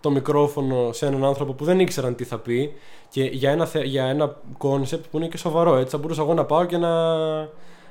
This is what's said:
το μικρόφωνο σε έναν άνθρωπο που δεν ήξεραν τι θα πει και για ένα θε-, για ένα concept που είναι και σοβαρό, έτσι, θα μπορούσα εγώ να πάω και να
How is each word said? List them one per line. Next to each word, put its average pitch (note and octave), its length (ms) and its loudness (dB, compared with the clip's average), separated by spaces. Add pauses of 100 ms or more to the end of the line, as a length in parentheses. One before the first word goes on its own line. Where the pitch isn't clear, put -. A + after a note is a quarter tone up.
το D3+ 100 0
μικρόφωνο C#3 800 2
σε D3 140 -4
έναν C3+ 180 0
άνθρωπο C3+ 280 0
που C3+ 120 -8
δεν F#3 160 4
ήξεραν B2+ 340 0
τι A#2+ 100 -6
θα A#2 140 -8
πει B2 340 -2 (360)
και C3+ 160 -2
για C3 260 0
ένα D#3 160 2
θε-, D3 180 -2
για C3+ 200 0
ένα C#3+ 320 0 (220)
concept C#3 420 0 (100)
που D#3 60 -4
είναι D#3+ 120 -2
και D#3+ 80 -8
σοβαρό, E3 400 4
έτσι, B2+ 140 2
θα D3+ 80 -4
μπορούσα D#3 240 -2
εγώ D#3 120 2
να D#3 100 2
πάω D#3+ 200 2
και E3+ 120 -2
να E3+ 140 2 (1000)